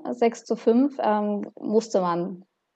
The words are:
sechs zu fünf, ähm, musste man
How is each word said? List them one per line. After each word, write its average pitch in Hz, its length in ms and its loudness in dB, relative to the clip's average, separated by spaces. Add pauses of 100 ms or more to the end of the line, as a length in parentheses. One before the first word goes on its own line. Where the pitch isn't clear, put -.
(140)
sechs 233 300 0
zu 220 140 -4
fünf, 240 440 2
ähm, 208 560 0
musste 220 440 0
man 175 420 -2 (320)